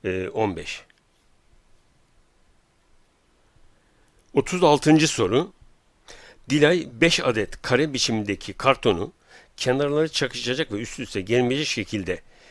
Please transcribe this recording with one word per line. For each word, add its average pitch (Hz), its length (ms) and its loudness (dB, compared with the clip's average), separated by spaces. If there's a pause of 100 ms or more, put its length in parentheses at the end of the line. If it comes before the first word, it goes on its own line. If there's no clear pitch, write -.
E, 92 260 -4
on 104 260 -2
beş. - 280 -12 (3500)
Otuz 180 300 0
altıncı 156 440 6
soru. 127 460 0 (960)
Dilay 151 440 2
beş 160 260 2
adet 110 420 -2
kare 139 320 0
biçimindeki 104 600 -4
kartonu 123 600 2 (440)
kenarları 143 540 0
çakışacak 123 600 -4
ve 101 60 -6
üst 110 220 -10
üste 107 220 -6
gelmeyecek 127 460 0
şekilde 92 540 -6 (300)